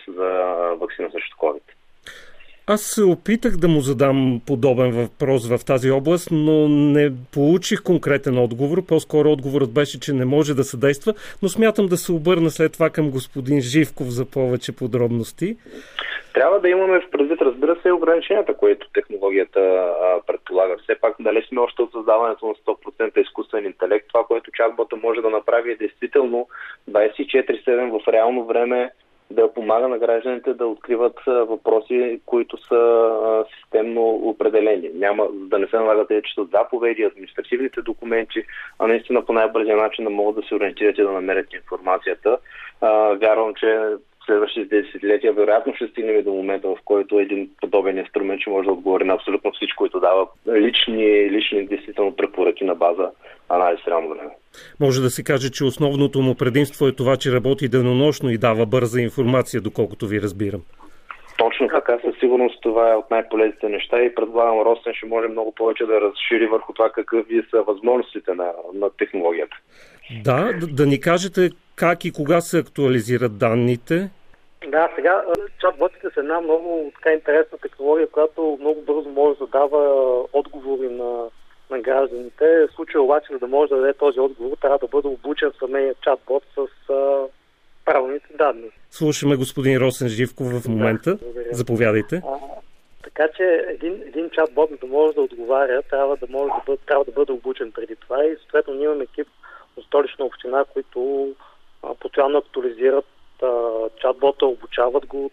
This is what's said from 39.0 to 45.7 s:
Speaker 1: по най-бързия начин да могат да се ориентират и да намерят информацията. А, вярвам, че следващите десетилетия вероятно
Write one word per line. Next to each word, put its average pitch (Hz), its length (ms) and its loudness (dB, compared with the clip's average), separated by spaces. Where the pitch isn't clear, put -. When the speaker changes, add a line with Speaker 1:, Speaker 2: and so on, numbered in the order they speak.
Speaker 1:
по 117 80 -2
най-бързия 110 440 2
начин 110 280 0
да 107 40 -2
могат 104 260 0
да 104 120 -6
се 110 80 -4
ориентират 101 420 0
и 110 40 2
да 101 100 4
намерят 95 420 -2
информацията. 92 840 -2
А, 110 80 4
вярвам, 107 400 2
че 110 420 0
следващите 104 560 2
десетилетия 101 520 0
вероятно 104 420 2